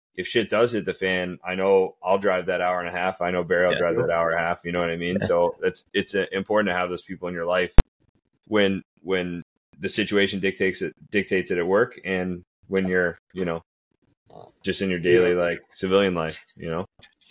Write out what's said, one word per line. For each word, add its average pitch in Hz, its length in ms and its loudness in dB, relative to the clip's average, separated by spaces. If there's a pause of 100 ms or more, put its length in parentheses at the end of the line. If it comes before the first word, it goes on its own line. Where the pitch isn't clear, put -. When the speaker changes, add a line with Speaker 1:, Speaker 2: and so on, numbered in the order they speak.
(160)
Speaker 1:
if 90 120 -8
shit 113 220 0
does 117 220 2
hit 101 120 -2
the 90 100 -4
fan, 90 480 -2
I 90 120 -6
know 95 480 4
I'll 92 160 2
drive 92 280 0
that 90 140 0
hour 90 200 0
and 87 80 -6
a 87 40 -8
half. 90 300 -2
I 87 80 0
know 90 120 0
Barry 87 240 2
will 90 60 4
Speaker 2:
Yeah. 87 60 0
Speaker 1:
drive 85 180 0
Speaker 3:
Yep. 82 100 0
Speaker 1:
that 82 60 0
hour 85 180 2
and 82 80 -2
a 82 40 -2
half. 85 220 -4
You 85 80 -6
know 87 80 -2
what 85 100 -2
I 82 60 -4
mean? 87 240 -4
Speaker 2:
Yeah. - 60 -2
Speaker 1:
So 87 360 2
it's, 92 320 -4
it's, 101 200 -2
uh, 95 180 0
important 101 360 0
to 90 60 -2
have 90 160 -2
those 87 120 -8
people 90 260 -12
in 90 60 -8
your 85 120 -6
life 90 280 -2 (720)
when, 98 360 0 (200)
when 87 400 -4 (380)
the 95 80 -6
situation 101 500 0
dictates 95 440 -2
it, 80 100 -6 (180)
dictates 95 400 -2
it 90 80 0
at 85 80 0
work, 107 380 2
and 90 380 -4 (260)
when 95 180 0
you're, 90 320 0 (140)
you 92 120 -6
know, 82 160 -4 (1000)
just 98 200 -4
in 95 80 0
your 90 100 -2
daily, 90 320 4
Speaker 3:
Yeah. 90 100 2
Speaker 1:
like, 87 200 -2 (100)
civilian 95 420 2
life, 80 300 -4 (120)
you 82 140 -10
know? 85 140 -4 (460)